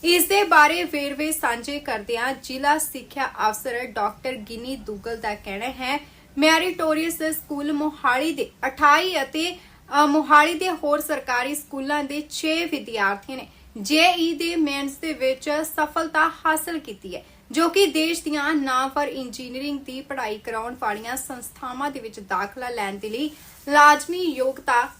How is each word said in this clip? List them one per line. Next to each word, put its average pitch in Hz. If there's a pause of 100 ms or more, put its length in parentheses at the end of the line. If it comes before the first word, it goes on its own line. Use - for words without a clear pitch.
ਇਸ 349
ਦੇ 403
ਬਾਰੇ 330
ਵੇਰਵੇ 285
ਸਾਂਝੇ 262
ਕਰਦਿਆਂ 233 (120)
ਜ਼ਿਲ੍ਹਾ 285
ਸਿੱਖਿਆ 269 (240)
ਅਫਸਰ 240
ਡਾਕਟਰ 220
ਗਿਨੀ 226
ਦੁੱਗਲ 214
ਦਾ 214
ਕਹਿਣਾ 208
ਹੈ, 262 (380)
ਮੈਰੀਟੋਰੀਅਸ 320
ਸਕੂਲ 302
ਮੋਹਾਲੀ 285
ਦੇ 269 (180)
ਅਠਾਈ 302
ਅਤੇ, 320
ਅ, -
ਮੋਹਾਲੀ 302
ਦੇ 359
ਹੋਰ 294
ਸਰਕਾਰੀ 262
ਸਕੂਲਾਂ 285
ਦੇ 285 (100)
ਛੇ 320
ਵਿਦਿਆਰਥੀਆਂ 226
ਨੇ 262 (300)
ਜੇਈ 330
ਦੇ 330
ਮੇਨਸ 277
ਦੇ 311
ਵਿੱਚ 262
ਸਫਲਤਾ 311 (180)
ਹਾਸਲ 320
ਕੀਤੀ 196
ਹੈ, - (280)
ਜੋ 330
ਕਿ 381
ਦੇਸ਼ 320
ਦੀਆਂ 294
ਨਾਮਵਰ 269
ਇੰਜੀਨੀਅਰਿੰਗ 262
ਦੀ 262
ਪੜ੍ਹਾਈ 240
ਕਰਾਉਣ 226
ਵਾਲੀਆਂ 220
ਸੰਸਥਾਵਾਂ 262
ਦੇ 269
ਵਿੱਚ 220
ਦਾਖਲਾ 202
ਲੈਣ 202
ਦੇ 208
ਲਈ 269 (380)
ਲਾਜ਼ਮੀ 294
ਯੋਗਤਾ 262 (180)